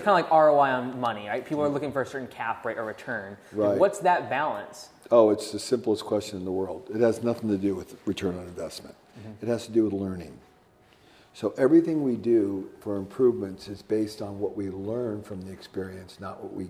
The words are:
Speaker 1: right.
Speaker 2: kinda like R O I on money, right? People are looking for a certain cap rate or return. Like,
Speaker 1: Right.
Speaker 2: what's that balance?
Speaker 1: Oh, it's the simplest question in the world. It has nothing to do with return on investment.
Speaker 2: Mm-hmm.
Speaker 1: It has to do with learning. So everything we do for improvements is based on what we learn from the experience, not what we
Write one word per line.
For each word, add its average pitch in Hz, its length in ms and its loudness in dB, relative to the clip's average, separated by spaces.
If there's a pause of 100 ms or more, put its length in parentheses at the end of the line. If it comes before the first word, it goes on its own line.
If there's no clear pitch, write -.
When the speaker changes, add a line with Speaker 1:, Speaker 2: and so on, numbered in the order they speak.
Speaker 1:
right. - 40 -12
Speaker 2:
kinda 208 80 6
like 170 200 4
R 156 180 8
O 147 80 6
I 135 140 6
on 127 280 -4
money, 104 280 -4
right? 123 160 -4
People 147 200 -2
are 147 60 2
looking 143 220 -4
for 135 100 0
a 117 40 -2
certain 131 220 -10
cap 113 380 -6
rate 113 100 -2
or 113 80 -6
return. 104 520 -8 (180)
Like, 104 160 2
Speaker 1:
Right. 120 80 2
Speaker 2:
what's 196 220 4
that 160 280 2
balance? 127 640 -4 (200)
Speaker 1:
Oh, 113 200 8
it's - 220 -2
the 104 60 -6
simplest 110 460 0
question 104 340 -4
in 92 60 -8
the 92 80 -4
world. 92 420 -6
It 110 60 0
has 113 220 4
nothing 117 260 -2
to 104 100 2
do 98 160 2
with - 220 -10 (100)
return 92 320 -2
on 87 60 -10
investment. - 500 -12 (240)
Speaker 2:
Mm-hmm. 107 260 -14
Speaker 1:
It 110 40 -4
has 113 180 -2
to 107 60 -14
do 110 120 4
with 101 100 0
learning. 92 440 -6 (960)
So 104 220 -4
everything 156 460 6
we 127 140 0
do 98 520 0 (120)
for 101 160 -6
improvements 98 720 -2
is 98 120 -12
based 107 400 -4
on 101 180 -10
what 98 160 -4
we 101 140 -6
learn 104 540 -6
from 101 200 -12
the 95 100 -14
experience, 95 680 -12
not 95 220 -12
what 98 100 -12
we 98 180 -8